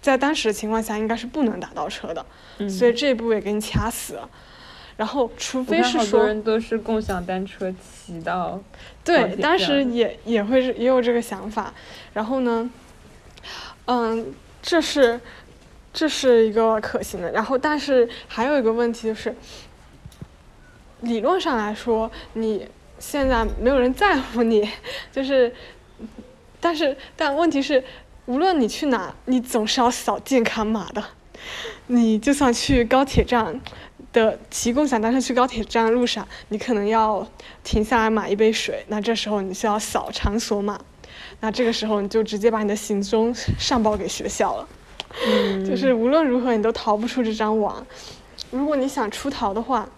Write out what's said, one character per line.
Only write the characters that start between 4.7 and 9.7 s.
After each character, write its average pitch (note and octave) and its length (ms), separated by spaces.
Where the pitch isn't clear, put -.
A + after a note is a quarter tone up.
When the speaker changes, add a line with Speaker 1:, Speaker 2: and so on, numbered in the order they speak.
Speaker 1:
然 G#3+ 100
后 B3 300
除 - 260
非 E4 180
是 B3 120
说 E4 80
Speaker 2:
我 A3+ 40
看 - 20
好 G3+ 40
多 G#3+ 160
人 G#3+ 160
都 A3 160
是 A3+ 180
共 A3+ 240
享 F#3+ 240
单 F#3 220
车 F#3 260
骑 F3+ 480
到 F3 400
Speaker 1:
对， E4 160
Speaker 2:
高 - 80
铁 F#3 80
站。 G3 40
Speaker 1:
当 D#4 160
时 C#4+ 280